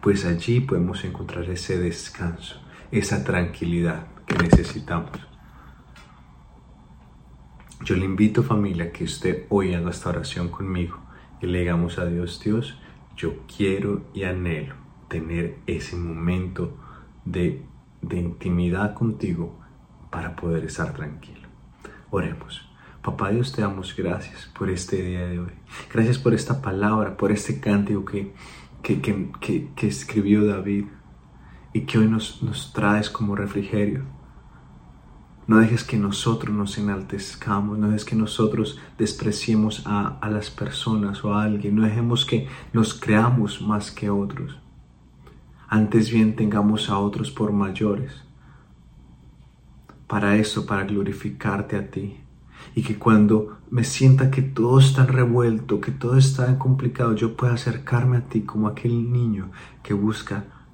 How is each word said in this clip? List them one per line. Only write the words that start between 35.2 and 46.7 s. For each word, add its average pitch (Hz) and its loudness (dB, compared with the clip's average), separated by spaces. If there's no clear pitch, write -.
No 110 8
dejes 113 6
que - -2
nosotros 107 -2
nos 101 -4
enaltezcamos, 101 -4
no 104 2
dejes 107 0
que - -4
nosotros 110 0
despreciemos 107 0
a, 101 -2
a 107 -4
las 107 -4
personas - -4
o 104 0
a 107 2
alguien, 104 0
no 110 4
dejemos 117 2
que - 0
nos 113 2
creamos 110 2
más 104 -2
que - -6
otros. 101 -4
Antes 107 4
bien, 110 2
tengamos 107 2